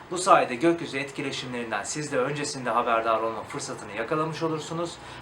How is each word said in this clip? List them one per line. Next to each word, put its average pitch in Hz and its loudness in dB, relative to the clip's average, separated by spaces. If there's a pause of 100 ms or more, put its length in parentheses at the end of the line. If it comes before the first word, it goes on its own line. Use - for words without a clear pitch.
(100)
Bu 175 -2
sayede 156 8
gökyüzü 139 2
etkileşimlerinden 127 -4
siz 147 -4
de 135 2
öncesinde 135 -2
haberdar 113 4
olma 110 -2
fırsatını 120 -8
yakalamış 156 -2
olursunuz. 165 -4 (260)